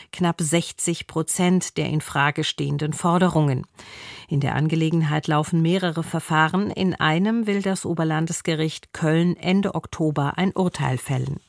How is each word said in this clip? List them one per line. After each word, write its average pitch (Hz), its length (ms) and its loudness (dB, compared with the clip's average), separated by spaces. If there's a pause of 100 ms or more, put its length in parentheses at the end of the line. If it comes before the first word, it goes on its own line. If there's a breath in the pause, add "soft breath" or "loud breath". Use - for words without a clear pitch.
(120)
knapp 175 300 0
sechzig 165 640 -2
Prozent 180 720 0
der 156 80 0
in 147 240 0
Frage 147 320 2
stehenden 147 500 -2
Forderungen. 165 760 2 (580 loud breath)
In 143 140 0
der 139 160 0
Angelegenheit 156 720 2
laufen 156 340 2
mehrere 170 400 0
Verfahren. 160 720 0
In 185 240 0
einem 208 500 2
will 202 160 0
das 190 240 -2
Oberlandesgericht 160 1040 -2
Köln 165 440 2
Ende 190 400 0
Oktober 151 600 -2
ein 190 140 0
Urteil 143 480 0
fällen. 135 400 -4 (100)